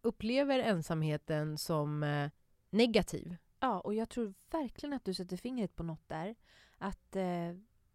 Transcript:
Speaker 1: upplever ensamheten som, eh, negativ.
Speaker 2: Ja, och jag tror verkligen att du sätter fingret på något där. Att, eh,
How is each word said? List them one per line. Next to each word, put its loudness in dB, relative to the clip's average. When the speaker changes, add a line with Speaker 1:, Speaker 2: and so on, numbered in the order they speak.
Speaker 1:
upplever 2
ensamheten 0
som, 0
eh, 0
negativ. 4
Speaker 2:
Ja, 2
och -2
jag 0
tror -2
verkligen -4
att -6
du -2
sätter -6
fingret -4
på -6
något -8
där. -6
Att, -8
eh, -2